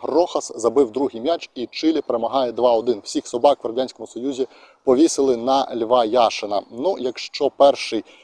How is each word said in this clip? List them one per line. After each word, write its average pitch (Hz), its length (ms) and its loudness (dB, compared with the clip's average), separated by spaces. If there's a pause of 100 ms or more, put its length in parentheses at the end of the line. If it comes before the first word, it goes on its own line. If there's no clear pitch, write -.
Рохас 147 520 -2
забив 113 360 2
другий 123 300 -4
м'яч, 160 340 -4
і 120 120 -8
Чилі 160 340 -2
перемагає 120 520 -2
два 120 200 4
один. 113 320 2
Всіх - 220 -6
собак 131 380 2
в - 20 -4
Радянському 117 400 -6
Союзі 123 400 -6 (380)
повісили 135 520 4
на 127 400 -2
Льва 117 280 2
Яшина. 107 680 0
Ну, 151 280 -4
якщо - 520 -4
перший - 540 2 (200)